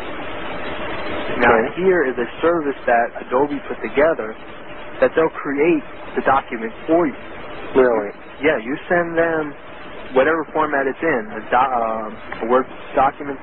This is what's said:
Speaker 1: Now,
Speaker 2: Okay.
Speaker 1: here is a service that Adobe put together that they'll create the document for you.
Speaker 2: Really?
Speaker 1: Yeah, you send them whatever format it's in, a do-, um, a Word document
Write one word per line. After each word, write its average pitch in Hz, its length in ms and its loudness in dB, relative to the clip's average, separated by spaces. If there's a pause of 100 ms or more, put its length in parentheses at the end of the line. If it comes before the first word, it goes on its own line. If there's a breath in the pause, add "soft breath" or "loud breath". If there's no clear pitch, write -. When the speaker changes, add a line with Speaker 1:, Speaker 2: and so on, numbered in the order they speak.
(1400)
Speaker 1:
Now, 120 160 6
Speaker 2:
Okay. 156 300 0
Speaker 1:
here 180 180 6
is 127 140 0
a 117 100 -2 (140)
service 160 340 2 (100)
that 117 220 4 (180)
Adobe 139 420 0
put 123 120 -8
together 117 540 2 (680)
that 170 140 4
they'll 160 260 2
create 147 440 2 (340)
the 123 80 0
document 127 460 0 (140)
for 165 200 4
you. 123 80 -2 (640)
Speaker 2:
Really? 113 320 4 (320)
Speaker 1:
Yeah, 143 160 4
you 117 180 -4 (140)
send 170 260 2
them 160 380 0 (580)
whatever 147 400 4
format 151 380 2
it's - 100 -8
in, 147 220 2 (100)
a 110 160 -8
do-, 131 220 4
um, 113 400 -2 (320)
a 113 80 -4
Word 131 160 4 (320)
document 139 440 0